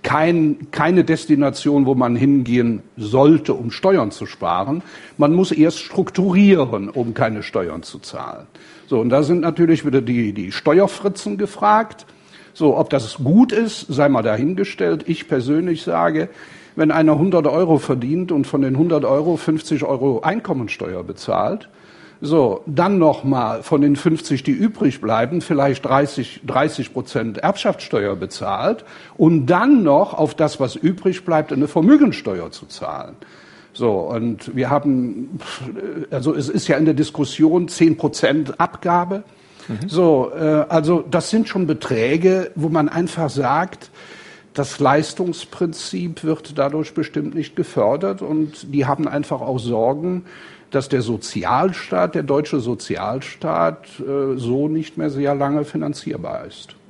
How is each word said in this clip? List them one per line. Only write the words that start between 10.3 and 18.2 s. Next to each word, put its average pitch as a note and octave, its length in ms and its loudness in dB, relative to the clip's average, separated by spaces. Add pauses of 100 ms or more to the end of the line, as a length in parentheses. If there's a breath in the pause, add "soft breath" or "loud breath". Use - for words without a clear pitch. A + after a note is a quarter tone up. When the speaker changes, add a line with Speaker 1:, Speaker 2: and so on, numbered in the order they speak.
Speaker 1:
die G2+ 180 -8
Steuerfritzen F#3+ 880 0
gefragt. G#3 640 -2 (480 loud breath)
So, D3+ 240 2
ob D3+ 140 0
das A2+ 320 -4
gut F#3 300 6
ist, A3 360 -2
sei C#3+ 200 2
mal B2+ 140 2
dahingestellt. E3 840 -2
Ich E3 220 -4
persönlich D3+ 560 0
sage, D#3 440 0 (480 loud breath)
wenn D#3 140 4
einer D#3 260 4
hundert E3+ 300 2
Euro D#3+ 320 4
verdient C#3+ 540 -2